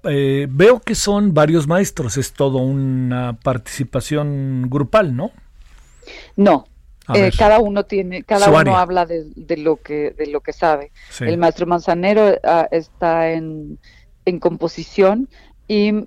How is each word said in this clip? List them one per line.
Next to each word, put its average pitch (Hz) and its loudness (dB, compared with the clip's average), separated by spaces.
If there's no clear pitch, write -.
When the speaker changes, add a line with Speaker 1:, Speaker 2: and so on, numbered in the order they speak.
Speaker 1:
eh, 139 -2
veo 202 4
que 226 -6
son 202 0
varios 151 2
maestros, 156 -2
es - -6
todo 135 0
una 127 -2
participación 135 -4
grupal, 143 0
¿no? 185 -6
Speaker 2:
No, 185 2
Speaker 1:
A - -2
Speaker 2:
eh, 202 4
Speaker 1:
ver. 185 2
Speaker 2:
cada 214 6
uno 202 0
tiene, 185 -6
cada 202 2
Speaker 1:
Su 196 8
Speaker 2:
uno 156 6
Speaker 1:
área. 180 4
Speaker 2:
habla 180 0
de, 165 -6
de 160 -6
lo 151 0
que, 147 -6
de 151 -4
lo 147 -6
que 151 -10
sabe. 151 0
Speaker 1:
Sí. - -10
Speaker 2:
El 170 -2
maestro 170 0
Manzanero, 180 2
ah, 165 2
está 165 -2
en, 156 -10
en 180 -2
composición 190 -2
y, 208 0